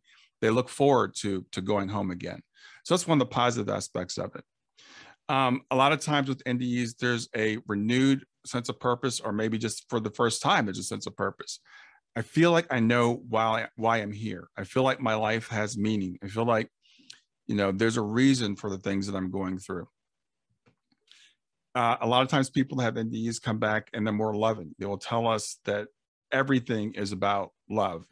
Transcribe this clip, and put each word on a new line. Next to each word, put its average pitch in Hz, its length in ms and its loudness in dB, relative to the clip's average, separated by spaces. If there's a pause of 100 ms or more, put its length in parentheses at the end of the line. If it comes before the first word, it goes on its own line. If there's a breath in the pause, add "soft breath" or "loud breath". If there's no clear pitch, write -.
(400 soft breath)
they 110 80 2
look 120 220 2
forward 131 460 4
to, 95 360 -4
to - 80 -6
going 98 300 0
home 101 200 -4
again. 87 300 -10 (440 loud breath)
So 170 100 0
that's 175 120 0
one 156 140 4
of 123 80 2
the - 60 -8
positive 120 340 2
aspects 104 480 -4
of - 180 -6
it. - 100 -16 (840 loud breath)
Um, 135 320 2 (100)
a 135 60 2
lot 135 160 6
of 147 80 0
times 143 300 0
with 135 160 -6
N 123 100 -2
D 123 260 -2
Es, 117 120 -6
there's 123 420 -2
a 110 300 0
renewed 123 580 2 (220)
sense 123 240 -6
of 110 100 -10
purpose, 123 400 -2
or 110 120 -4
maybe 110 260 0
just 110 320 -6
for 120 100 0
the 107 80 -2
first 113 320 0
time, 156 240 2
there's 101 140 -4
a - 40 -6
sense 101 240 -8
of - 80 -12
purpose. - 460 -6 (560 loud breath)
I 117 60 -2
feel 165 280 4
like 165 200 2
I 127 100 0
know 120 480 2
why, 113 480 0
why 113 220 2
I'm 104 140 -6
here. 104 440 -10
I 101 80 -8
feel 131 180 0
like 131 200 2
my 110 120 2
life 110 340 -2
has 107 280 -4
meaning. 98 480 -2
I 95 40 -10
feel 113 180 -2
like, 113 240 2 (760 loud breath)
you - 80 -2
know, 101 160 2
there's 113 280 2
a 113 40 2
reason 113 540 2
for 104 140 -6
the 95 80 -4
things 98 280 -2
that 101 80 -4
I'm 92 160 -4
going 95 280 -4
through. 92 280 -10 (1900 soft breath)
Uh, 117 280 4
a 117 60 0
lot 123 160 6
of 131 60 0
times 135 220 2
people 135 300 0
have 120 160 0
N 113 140 -4
D 113 180 -4
Es 113 100 -4
come 110 200 -2
back 107 340 0
and 110 120 -2
they're 107 80 0
more 107 220 0
loving. 104 440 -2
They - 80 -6
will 101 120 -4
tell 117 300 -2
us 107 380 -2
that 107 200 -2 (460)
everything 127 600 0
is 101 180 -4
about 101 400 0 (160)
love. 95 440 -2